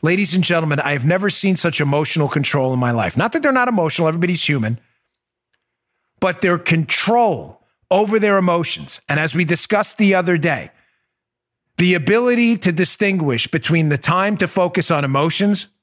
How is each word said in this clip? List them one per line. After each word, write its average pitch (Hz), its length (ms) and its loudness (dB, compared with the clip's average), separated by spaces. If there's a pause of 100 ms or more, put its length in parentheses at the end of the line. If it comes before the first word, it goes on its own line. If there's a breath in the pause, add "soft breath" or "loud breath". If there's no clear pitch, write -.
Ladies 175 320 0
and 185 100 2
gentlemen, 156 380 0
I 139 100 -2
have 135 140 -2
never 185 240 2
seen 190 260 0
such 165 240 -2
emotional 147 480 0
control 135 460 0
in 127 60 -2
my 123 120 0
life. 104 240 -2
Not 180 160 0
that 330 100 -2
they're 285 120 2
not 254 160 2
emotional, 165 400 0
everybody's 170 340 -2
human, 117 360 -2 (1400)
but 185 220 0
their 175 160 2
control 175 1040 0 (280)
over 208 300 2
their 202 180 2
emotions. 170 720 -2
And 143 100 -2
as 151 160 -2
we 175 120 0
discussed - 520 -2
the 202 160 4
other 180 240 2
day, 147 340 -2 (1040)
the 180 160 4
ability 233 640 2
to 180 160 0
distinguish 170 760 -2
between 160 400 0
the 143 100 0
time 190 400 0
to 185 100 0
focus 180 440 -2
on 147 140 0
emotions 160 640 -2 (140)